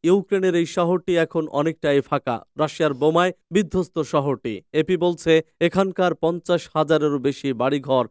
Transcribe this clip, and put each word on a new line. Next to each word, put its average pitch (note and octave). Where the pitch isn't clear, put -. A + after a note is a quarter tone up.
ইউক্রেনের F#3
এই E3+
শহরটি F3
এখন E3
অনেকটাই D3
ফাঁকা। C3
রাশিয়ার D3+
বোমায় D#3+
বিধ্বস্ত F3+
শহরটি। C3+
এপি D#3+
বলছে, E3
এখানকার F3+
পঞ্চাশ E3+
হাজারেরও D3+
বেশি C#3
বাড়িঘর C3